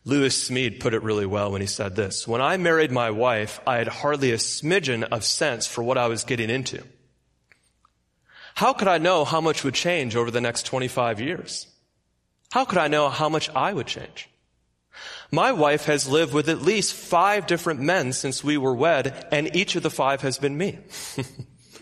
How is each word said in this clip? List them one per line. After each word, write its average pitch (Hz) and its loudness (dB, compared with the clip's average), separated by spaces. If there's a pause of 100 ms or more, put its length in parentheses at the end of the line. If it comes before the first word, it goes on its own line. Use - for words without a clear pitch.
Lewis 135 2
Smead 123 -2
put 113 0
it 107 -2
really 104 0
well 101 0
when 98 -2
he 98 -4
said 98 -4
this, 98 -2
"When 117 0
I 160 2
married 160 2
my 120 0
wife, 107 0
I 123 2
had 113 0
hardly 139 0
a 113 2
smidgen 143 -2
of 113 -4
sense 127 -2
for - -4
what 127 0
I 120 2
was 113 -2
getting 117 -2
into. 127 -4 (1700)
How 247 4
could 214 0
I 175 6
know 160 4
how 160 0
much 160 0
would 135 0
change 147 0
over 117 0
the 120 0
next 120 -2
twenty-five 127 -2
years? - -8 (840)
How 254 2
could 180 0
I 156 4
know 147 4
how 151 0
much 156 -2
I 160 0
would 131 -4
change? - -12 (1000)
My 190 2
wife 151 2
has 143 2
lived 151 2
with 147 2
at 135 0
least 202 2
five 190 2
different 165 0
men 147 2
since 131 -4
we 147 2
were 131 2
wed, 135 0
and 151 0
each 185 0
of 165 -2
the 160 0
five 135 0
has 135 -2
been 143 -2
me." 196 -4 (360)
<laughs> - -6 (640)